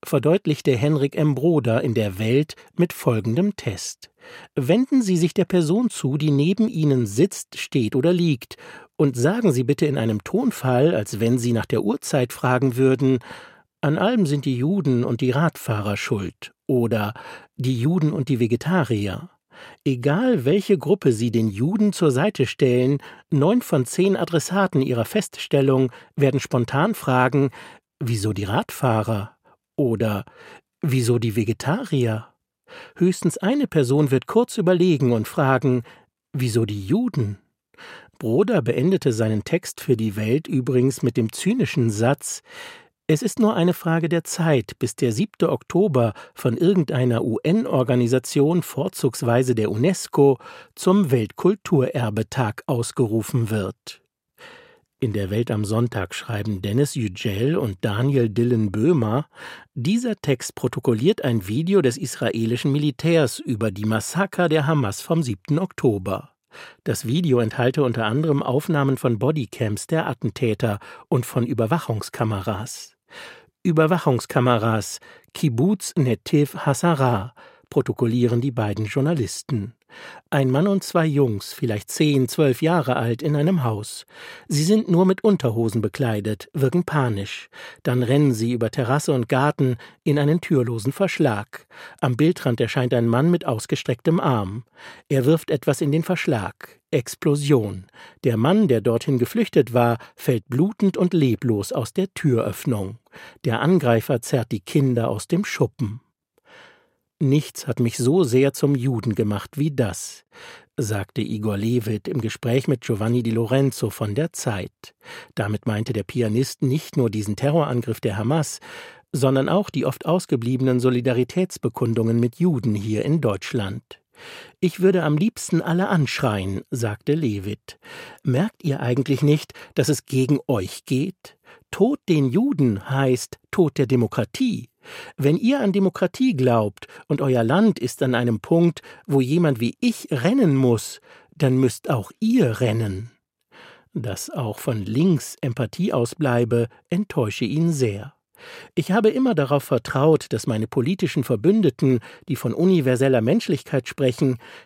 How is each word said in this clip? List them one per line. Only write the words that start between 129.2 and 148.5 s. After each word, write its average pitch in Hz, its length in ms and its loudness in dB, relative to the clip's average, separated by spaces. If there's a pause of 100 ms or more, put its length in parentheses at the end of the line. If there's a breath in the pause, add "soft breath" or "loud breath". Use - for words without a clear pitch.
nicht, 151 320 2 (220 loud breath)
dass 135 120 2
es 147 180 -2
gegen 131 420 2
euch 98 380 -2
geht? - 520 -4 (340 loud breath)
Tod 254 280 2 (100)
den 147 180 4
Juden 143 640 0
heißt 131 500 0 (100)
Tod 160 280 0
der 131 100 0
Demokratie. 120 800 -2 (460 loud breath)
Wenn 143 220 2
ihr 269 240 0
an 196 100 2
Demokratie 190 640 0
glaubt 117 520 0 (200 loud breath)
und 139 140 -2
euer 127 220 2
Land 180 360 4
ist - 240 -4
an 127 120 2
einem 120 260 0
Punkt, 170 400 2 (260 loud breath)
wo 139 140 2
jemand 139 400 0
wie 117 180 -2
ich - 320 -2
rennen 156 460 2
muss, 123 420 2 (340 loud breath)
dann 131 240 2
müsst 131 320 0
auch 120 300 -2
ihr 220 400 2
rennen." 110 500 -2 (840 loud breath)
Dass 113 360 -8
auch 113 300 -6
von 110 260 -4
links 147 540 0
Empathie 135 540 -4
ausbleibe, 120 760 0 (220 soft breath)
enttäusche 139 560 -2
ihn 160 260 0
sehr. 120 420 -4 (640 loud breath)